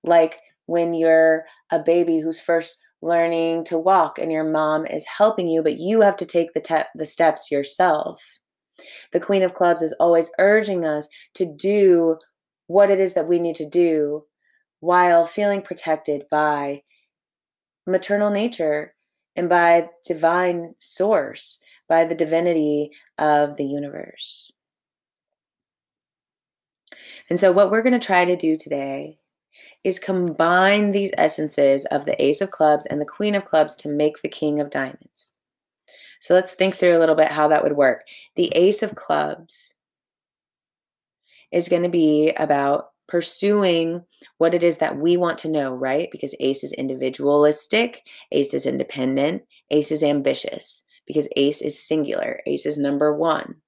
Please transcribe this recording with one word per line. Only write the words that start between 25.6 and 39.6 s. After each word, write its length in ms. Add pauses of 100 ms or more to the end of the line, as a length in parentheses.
And 120
so 120
what 200
we're 100
gonna 160
try 260
to 120
do 200
today 640 (680)
is 140
combine 920
these 260
essences 680
of 200
the 160
Ace 200
of 100
Clubs 340
and 160
the 40
Queen 280
of 120
Clubs 320
to 120
make 320
the 80
King 300
of 100
Diamonds. 600 (880)
So 160
let's 180
think 220
through 200
a 40
little 160
bit 160
how 160
that 160
would 140
work. 260 (320)
The 180
Ace 300
of 100
Clubs 800 (1800)